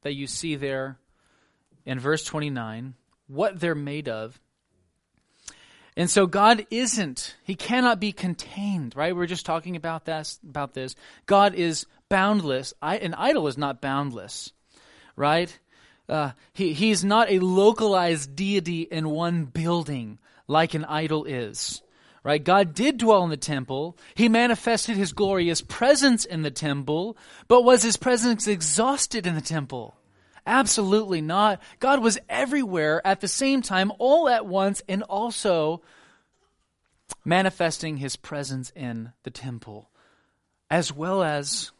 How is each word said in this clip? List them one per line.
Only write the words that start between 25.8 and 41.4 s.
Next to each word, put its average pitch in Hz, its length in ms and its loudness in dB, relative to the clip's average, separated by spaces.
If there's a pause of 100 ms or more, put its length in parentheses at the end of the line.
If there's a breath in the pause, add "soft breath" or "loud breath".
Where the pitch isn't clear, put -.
in 165 160 -6
the 147 100 -4
temple, 151 680 -4 (300 loud breath)
but 247 160 10
was 247 180 8
his 226 140 2
presence 240 500 2
exhausted 208 800 0
in 175 100 0
the 151 60 -2
temple? 131 540 -6 (500 soft breath)
Absolutely 208 760 2
not. 190 400 2 (180 loud breath)
God 262 240 2
was 220 240 2
everywhere 208 800 0
at 196 140 2
the 202 80 -6
same 269 320 0
time, 196 380 0
all 294 280 4
at 226 180 2
once, 196 440 0
and 196 140 -2
also 185 800 -2 (1400 soft breath)
manifesting 170 720 -2
his 135 200 -8
presence 135 580 -10
in 117 380 -10 (100)
the 123 80 -12
temple, 113 580 -14 (800)
as 165 220 0
well 175 320 -2
as 143 560 -4